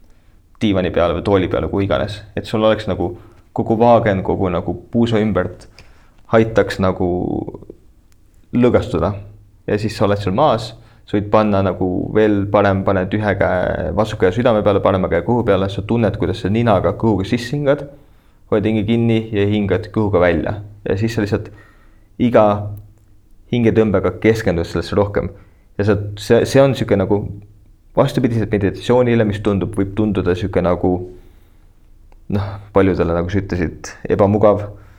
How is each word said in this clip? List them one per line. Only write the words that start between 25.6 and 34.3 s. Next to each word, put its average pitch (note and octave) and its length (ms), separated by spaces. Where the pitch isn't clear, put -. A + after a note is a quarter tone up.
Ja G2+ 80
sa, G#2 80
see, A2+ 300
see C3+ 140
on C#3 120
siuke - 240
nagu G2 220
vastupidiselt A#2 560
meditatsioonile, A2+ 720
mis G2+ 160
tundub, G2 360
võib G2+ 180
tunduda F#2+ 400
siuke F#2 260
nagu, F2+ 300
noh, G2+ 140
paljudele, F2 420
nagu F2 160
sa G2 80
ütlesid, F2 520
ebamugav. G2+ 540